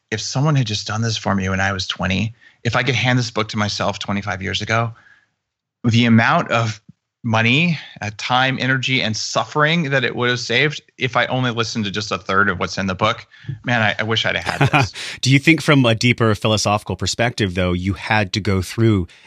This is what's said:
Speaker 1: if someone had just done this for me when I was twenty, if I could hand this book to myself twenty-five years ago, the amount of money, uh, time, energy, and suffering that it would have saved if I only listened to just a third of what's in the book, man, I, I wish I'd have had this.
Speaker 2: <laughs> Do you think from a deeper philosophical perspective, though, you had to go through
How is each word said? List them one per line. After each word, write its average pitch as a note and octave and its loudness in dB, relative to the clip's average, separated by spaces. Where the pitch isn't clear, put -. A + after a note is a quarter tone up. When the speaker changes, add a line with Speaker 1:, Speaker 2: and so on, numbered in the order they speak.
Speaker 1:
if G#2 -6
someone D3 0
had C3+ 2
just G#2+ -6
done G#2+ -4
this A2+ -2
for G2 -2
me F#2+ 0
when F#2+ 0
I G2 0
was F#2 -4
twenty, F#2+ -2
if A#2 0
I B2 2
could C3+ 0
hand B2 2
this A#2 -2
book G#2+ -2
to - -8
myself G2+ -2
twenty-five G2 -6
years F#2 -4
ago, A2+ -2
the A#2 4
amount A#2+ 4
of A#2 -2
money, B2 2
uh, G#2 -6
time, B2+ 0
energy, C3 0
and A2 -2
suffering D3+ -2
that C3+ 0
it - -2
would B2 0
have B2 0
saved C#3 0
if B2+ -2
I A#2+ 2
only B2+ 0
listened A2+ -2
to G2+ -4
just G#2 -6
a F#2 -4
third G2 2
of F2+ -2
what's F#2+ -4
in G2 -2
the F#2 -2
book, G#2+ -2
man, A#2+ 0
I, G#2 2
I - -2
wish A2 -2
I'd F#2 0
have E2+ -4
had C3+ 4
this. C3+ 2
Speaker 2:
<laughs> - -12
Do B2+ 0
you C3+ 6
think D#3 4
from C#3 4
a A2+ 4
deeper A#2 2
philosophical G#2 0
perspective, G#2+ -2
though, F2+ 0
you F2+ -2
had G#2+ 0
to A2 0
go F#2+ 0
through G#2+ 2